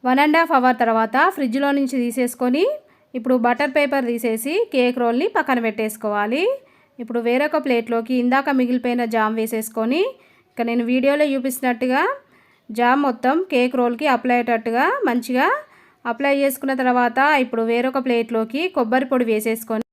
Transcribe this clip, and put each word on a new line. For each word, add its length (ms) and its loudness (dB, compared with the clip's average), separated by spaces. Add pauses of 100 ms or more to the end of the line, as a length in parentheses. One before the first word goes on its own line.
వన్ 180 2
అండ్ 160 4
హాఫ్ 180 2
అవర్ 240 4
తర్వాత 360 2 (180)
ఫ్రిడ్జ్లో 440 0
నుంచి 240 -2
తీసేసుకొని 600 0 (520)
ఇప్పుడు 200 0 (120)
బటర్ 280 0
పేపర్ 360 0
తీసేసి 440 -4 (180)
కేక్ 300 0
రోల్ని 320 0
పక్కన 320 0
పెట్టేసుకోవాలి. 800 -2 (580)
ఇప్పుడు 240 -6
వేరొక 380 0
ప్లేట్లోకి 580 -2
ఇందాక 260 2 (120)
మిగిలిపోయిన 440 0 (100)
జామ్ 260 0
వేసేసుకొని 600 -2 (500)
ఇక 200 -4
నేను 220 0
వీడియోలో 400 2
చూపిస్తున్నట్టుగా 720 -2 (680)
జామ్ 380 2
మొత్తం 280 0 (160)
కేక్ 280 2
రోల్కి 360 0
అప్లై 220 0
అయ్యేటట్టుగా 480 0 (240)
మంచిగా 360 0 (580)
అప్లై 380 0
చేసుకున్న 400 -2
తర్వాత 360 2 (260)
ఇప్పుడు 260 -2
వేరొక 360 0
ప్లేట్లోకి 560 -2 (140)
కొబ్బరి 360 0
పొడి 200 2
వేసేసుకొని 600 -2